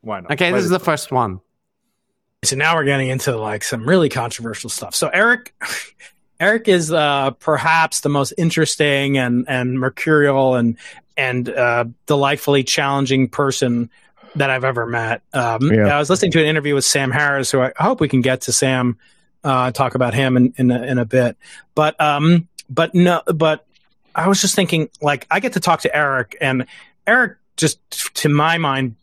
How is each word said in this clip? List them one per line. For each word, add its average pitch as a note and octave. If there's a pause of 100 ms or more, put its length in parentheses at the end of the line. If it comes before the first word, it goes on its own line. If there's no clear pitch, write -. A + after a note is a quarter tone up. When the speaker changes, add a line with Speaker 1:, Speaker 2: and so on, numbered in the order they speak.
Speaker 1:
Why G#2+
not? F2
Speaker 2:
Okay, E3+
Speaker 1:
Why -
Speaker 2:
this F#3
is E3+
the F3+
Speaker 1:
not? F3
Speaker 2:
first -
one. A2 (1040)
Speaker 3:
So C3+
now D#3+
we're D#3
getting C3+
into, C3
like, G#2+
some A#2
really E3+
controversial A#2
stuff. -
So D#3+
Eric, A#3 (420)
<laughs> -
Eric A3
is, E3+
uh, C#3+
perhaps D#3+
the -
most C#3+
interesting C#3+
and, B2
and B2+
mercurial C3+
and, A#2 (400)
and, B2+
uh, A#2+ (200)
delightfully C#3+
challenging C3+
person B2 (460)
that C#3
I've C3
ever A#2+
met. A#2 (100)
Um, B2
Speaker 4:
Yeah. A2
Speaker 3:
I D3
was D3+
listening F#3+
to E3
an D3+
interview D3+
with C3+
Sam C3+
Harris, C#3
who C3
I B2+
hope A3+
we D3+
can C3
get B2+
to B2
Sam, B2+ (440)
uh, B2+
talk B2+
about B2
him C3
in, B2
in B2+
a, B2
in B2+
a A#2+
bit. A#2+ (380)
But, D3+
um, D#3+ (240)
but D#3+
no, F3 (120)
but D#3 (480)
I D#3+
was G3
just F#3+
thinking, E3+ (100)
like, D3
I F3+
get B3
to -
talk E3
to -
Eric, C#3
and C3 (400)
Eric A#3 (180)
just, - (340)
to -
my D3+
mind C3+